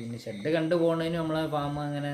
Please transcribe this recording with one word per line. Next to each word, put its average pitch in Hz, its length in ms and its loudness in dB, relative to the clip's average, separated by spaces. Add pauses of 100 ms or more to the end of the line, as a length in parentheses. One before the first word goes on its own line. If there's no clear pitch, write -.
പിന്നെ 117 220 -6
ഷെഡ് 104 300 -4
കണ്ടു 160 260 2
പോകുന്നതിന് 165 380 2
നമ്മളെ 160 240 0 (100)
ഫാം 143 320 0
അങ്ങനെ 143 280 -2